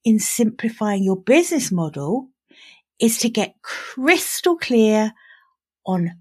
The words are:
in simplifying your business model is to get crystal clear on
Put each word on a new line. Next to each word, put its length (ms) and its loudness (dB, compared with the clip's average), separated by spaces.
in 140 4
simplifying 880 -2
your 160 0
business 500 2
model 580 -4
is 200 2
to 120 -2
get 320 -4
crystal 920 -2
clear 560 2
on 340 -2